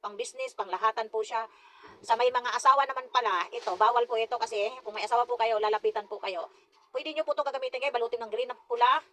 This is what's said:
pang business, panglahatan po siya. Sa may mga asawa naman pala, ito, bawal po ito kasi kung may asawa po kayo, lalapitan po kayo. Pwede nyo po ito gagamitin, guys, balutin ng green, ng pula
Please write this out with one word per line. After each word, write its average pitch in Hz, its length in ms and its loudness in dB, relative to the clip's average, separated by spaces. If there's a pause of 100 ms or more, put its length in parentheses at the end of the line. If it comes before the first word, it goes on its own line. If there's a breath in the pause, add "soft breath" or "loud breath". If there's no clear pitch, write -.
pang 427 160 -10
business, - 400 -8
panglahatan 220 480 -2
po 220 160 -4
siya. 226 240 -6 (560 loud breath)
Sa 233 160 2
may 247 160 6
mga 240 160 0
asawa 269 320 6
naman 262 320 -4
pala, 339 400 2
ito, 233 240 -4
bawal 240 320 6
po 226 80 0
ito 226 160 -2
kasi 226 320 -2 (160)
kung 214 80 -8
may 214 160 -6
asawa 233 160 4
po 240 160 -4
kayo, 226 160 2
lalapitan 214 560 0
po 208 80 -8
kayo. 180 320 -6 (400 soft breath)
Pwede 302 240 -6
nyo 311 80 -2
po 302 80 -2
ito 294 160 -2
gagamitin, 262 320 -6
guys, 277 160 -2
balutin 233 240 -2
ng 226 140 -10
green, 247 180 -4
ng 240 160 -12
pula 247 320 4 (140)